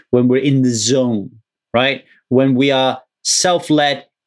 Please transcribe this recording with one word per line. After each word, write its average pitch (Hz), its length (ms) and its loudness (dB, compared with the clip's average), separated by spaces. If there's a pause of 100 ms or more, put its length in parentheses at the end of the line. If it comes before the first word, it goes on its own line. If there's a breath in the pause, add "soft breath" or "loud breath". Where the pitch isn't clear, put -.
(120)
when 123 160 2
we're 127 140 2
in 135 200 0
the 127 100 0
zone, 117 580 -2 (440)
right? 127 300 -2 (260 soft breath)
When 131 260 2
we 139 160 2
are 131 300 -2 (220)
self-led, 151 800 0 (220)